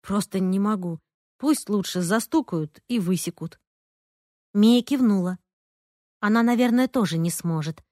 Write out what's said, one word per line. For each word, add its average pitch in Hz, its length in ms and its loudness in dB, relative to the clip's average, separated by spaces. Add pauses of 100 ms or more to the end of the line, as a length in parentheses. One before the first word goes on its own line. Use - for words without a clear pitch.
Просто 196 380 -4
не 185 200 0
могу. 185 400 -2 (380)
Пусть 285 320 -2
лучше 196 320 -2
застукают 185 880 -2
и 240 120 -2
высекут». 170 600 -4 (960)
Мия 226 280 6
кивнула. 208 580 0 (800)
Она, 220 240 2
наверное, 240 440 2
тоже 185 300 -2
не 165 120 0
сможет. 160 640 -6